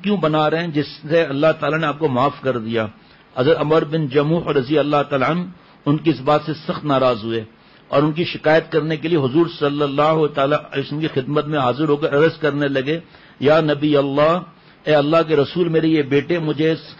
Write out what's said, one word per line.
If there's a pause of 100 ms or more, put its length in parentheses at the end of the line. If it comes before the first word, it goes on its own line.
क्यों
बना
रहे
हैं
जिससे
अल्लाह
ताला
ने
आपको
माफ
कर
दिया?" (460)
हज़रत
अमर
बिन
जमूह
रज़ी
अल्लाह
ताला
अन्हु (420)
उनकी
इस
बात
से
सख्त
नाराज
हुए (460)
और
उनकी
शिकायत
करने
के
लिए
हुजूर
सल्लल्लाहु
ताला
अलैहि
वसल्लम
की
खिदमत
में
हाजिर
होकर
अर्ज
करने
लगे, (380)
"या
नबी
अल्लाह, (360)
ए
अल्लाह
के
रसूल,
मेरे
ये
बेटे
मुझे
इस